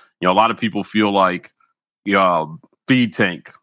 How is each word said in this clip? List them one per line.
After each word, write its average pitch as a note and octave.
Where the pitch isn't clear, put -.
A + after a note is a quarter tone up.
You F2+
know, F#2
a -
lot A2+
of G#2+
people G2+
feel G#2+
like, F#2
uh, F2+
feed B2+
Tank. F2+